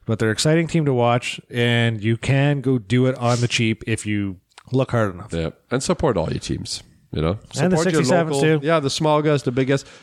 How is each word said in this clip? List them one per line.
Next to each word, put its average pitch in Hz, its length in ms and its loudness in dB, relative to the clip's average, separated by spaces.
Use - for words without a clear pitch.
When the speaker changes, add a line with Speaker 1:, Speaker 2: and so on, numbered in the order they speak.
Speaker 1:
But 113 120 0
they're 113 100 2
an 110 60 2
exciting 160 320 2
team 160 180 0
to 139 80 2
watch, 120 560 0
and 117 560 0
you 113 140 2
can 139 420 0
go 131 160 0
do 123 300 2
it 127 100 0
on 120 240 0
the 120 80 0
cheap 113 380 0
if 113 180 -4
you 101 320 -4
look 131 200 0
hard 107 240 0
enough. 90 180 -14
Speaker 2:
Yeah, 82 180 -2
and 131 120 -2
support 156 360 0
all 80 120 -2
your - 100 -6
teams, - 420 -8
you - 120 -4
know? 87 160 0
Speaker 1:
And 175 140 2
the 165 60 2
Speaker 2:
Support 165 80 0
your 180 80 0
Speaker 1:
sixty-sevens 156 420 2
Speaker 2:
local 151 240 2
Speaker 1:
too. 139 60 -4
Speaker 2:
Yeah, 160 140 2
the 139 100 -2
small 151 320 0
guys, 147 220 2
the 135 60 0
big 127 180 0
guys. 139 180 0